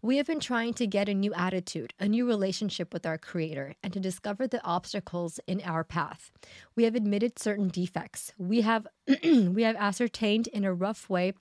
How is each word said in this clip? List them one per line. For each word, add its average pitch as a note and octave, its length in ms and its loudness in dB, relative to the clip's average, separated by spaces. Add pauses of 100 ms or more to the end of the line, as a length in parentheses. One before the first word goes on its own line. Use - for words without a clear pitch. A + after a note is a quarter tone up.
We B3+ 160 4
have C#4+ 80 2
been D#4 140 -2
trying A#3 340 -2
to A#3+ 120 0
get G3+ 220 2
a G3+ 60 0
new G3 180 2
attitude, F3+ 680 -2
a G3+ 100 0
new A#3 180 2
relationship G3 640 -2
with F3 140 -6
our D#3+ 100 -2
Creator, D3+ 680 -6
and G3 120 -6
to G3 60 -4
discover G3+ 460 -4
the A#3+ 180 -4
obstacles F3 840 -4
in F#3+ 160 -4
our E3 200 -2
path. - 480 -6 (440)
We A#3 100 4
have A3+ 100 2
admitted G#3 440 0
certain G3+ 300 0
defects. - 680 -6
We G3+ 260 0
have, A3+ 240 2 (200)
<clears throat> C#4 180 4
we A3 380 6
have A3+ 140 4
ascertained G#3+ 720 0
in G3+ 180 -2
a F#3+ 80 2
rough F#3+ 340 -4
way F#3 320 2